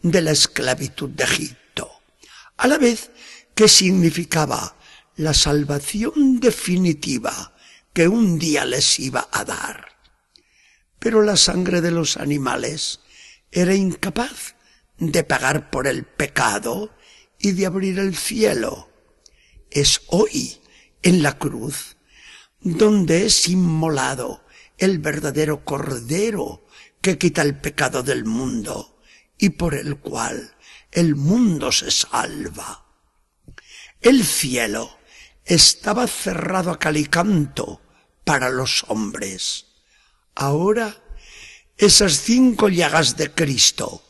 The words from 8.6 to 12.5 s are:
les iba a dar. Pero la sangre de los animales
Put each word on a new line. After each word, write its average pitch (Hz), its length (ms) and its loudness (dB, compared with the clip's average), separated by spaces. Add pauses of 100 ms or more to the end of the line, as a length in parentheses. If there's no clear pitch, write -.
les 131 360 0
iba 127 320 -4
a 104 120 -4
dar. - 520 -10 (1040)
Pero 226 220 2
la 208 140 2
sangre 180 440 2
de 170 100 0
los 170 280 -2
animales 139 840 -4 (500)